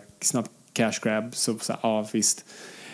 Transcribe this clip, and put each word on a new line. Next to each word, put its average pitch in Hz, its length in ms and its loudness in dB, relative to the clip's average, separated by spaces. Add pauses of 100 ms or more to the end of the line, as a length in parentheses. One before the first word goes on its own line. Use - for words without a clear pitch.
(220)
snabbt - 300 0 (220)
cash 110 200 4 (100)
grab, 113 320 0
så, 117 260 0
så, - 200 -2
ja, 110 320 2
visst. - 320 2 (480)